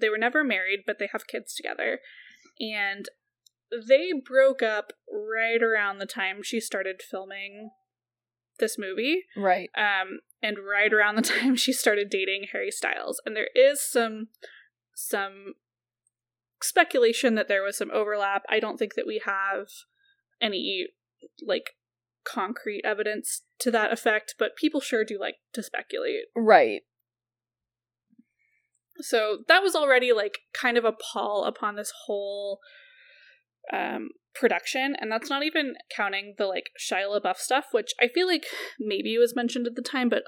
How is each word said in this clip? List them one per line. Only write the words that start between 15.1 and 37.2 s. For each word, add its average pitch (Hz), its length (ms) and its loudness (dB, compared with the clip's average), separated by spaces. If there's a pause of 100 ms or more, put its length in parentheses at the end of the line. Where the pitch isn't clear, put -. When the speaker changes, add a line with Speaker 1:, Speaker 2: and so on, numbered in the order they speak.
Speaker 1:
speculation 247 760 4
that - 120 0
there 196 140 0
was 202 140 -4
some 202 160 -6
overlap. 202 560 0
I 220 100 2
don't 214 200 -4
think 208 180 -4
that - 100 -2
we 214 180 -6
have 196 420 -4 (760)
any, 196 460 -4 (600)
like, - 240 -4 (540)
concrete - 600 -6
evidence 214 580 -4 (180)
to 247 100 0
that 214 220 2
effect, 220 480 0
but - 160 -2
people 302 240 0
sure 220 240 0
do 214 160 -8
like - 160 -6 (160)
to 226 100 -10
speculate. - 640 -6 (120)
Speaker 2:
Right. 170 460 8 (2250)
Speaker 1:
So 214 460 0
that 370 160 8
was 359 140 2
already, 254 360 4
like, 208 260 -2 (140)
kind 240 240 0
of 233 80 4
a 220 80 4
pall 208 520 -4
upon 208 320 -4
this 208 160 -8 (140)
whole, 202 520 -4 (1120)
um, - 360 -4 (260)
production, 262 640 0
and 220 100 -6
that's 226 200 -4
not 277 140 -2
even 302 300 0 (200)
counting 202 420 -4
the, 202 100 0
like, 180 240 -4 (100)
Shia 196 260 -2
LaBeouf 202 300 0